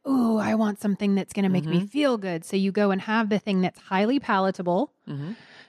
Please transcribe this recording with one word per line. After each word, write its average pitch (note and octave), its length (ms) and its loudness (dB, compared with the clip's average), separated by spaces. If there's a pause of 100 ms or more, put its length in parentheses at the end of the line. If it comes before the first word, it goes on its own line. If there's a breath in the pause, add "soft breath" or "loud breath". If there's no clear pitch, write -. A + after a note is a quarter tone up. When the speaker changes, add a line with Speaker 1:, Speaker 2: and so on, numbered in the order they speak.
Speaker 1:
"Ooh, A#3 300 2
I G#3+ 160 0
want G#3+ 260 0
something G3+ 360 0
that's - 180 -2
gonna G3 160 0
make F3 160 2
me D#3+ 120 0
Speaker 2:
Mm-hmm. F#3+ 100 2
Speaker 1:
feel C4+ 320 0
good." F3 260 -6
So - 100 -6
you G3 160 2
go G3+ 200 2
and F#3+ 100 -2
have A3 280 0
the G#3 100 0
thing F#3+ 220 0
that's - 180 -2
highly G#3+ 400 0
palatable, F#3+ 720 0 (160)
Speaker 2:
Mm-hmm. D3 220 -8 (380 loud breath)